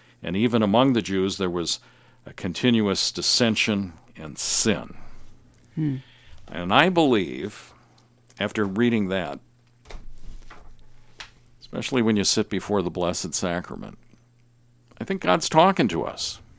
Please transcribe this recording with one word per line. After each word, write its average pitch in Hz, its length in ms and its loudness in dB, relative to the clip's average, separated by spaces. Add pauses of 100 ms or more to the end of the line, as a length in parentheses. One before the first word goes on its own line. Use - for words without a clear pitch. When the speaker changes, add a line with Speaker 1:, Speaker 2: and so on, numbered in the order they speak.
(240)
Speaker 1:
and 85 120 -4
even 113 280 2
among 120 300 4
the 113 100 2
Jews 95 340 0
there 92 120 0
was 85 300 -2 (440)
a - 100 -16
continuous 104 800 0
dissension 101 800 0 (220)
and 78 220 -14
sin. - 580 -2 (800)
Speaker 2:
Hmm. 151 220 -2 (520)
Speaker 1:
And 87 240 -6
I 147 180 6
believe, 104 840 0 (680)
after 104 240 -2
reading 107 460 2
that, 85 300 -4 (2250)
especially 127 420 -2
when 110 160 4
you 98 60 2
sit - 260 0
before 98 340 0
the 85 80 -2
Blessed 87 420 -2
Sacrament, 90 640 -4 (1000)
I 226 40 -8
think 196 180 -4
God's 175 280 2
talking 170 400 6
to 82 140 0
us. - 360 -8 (200)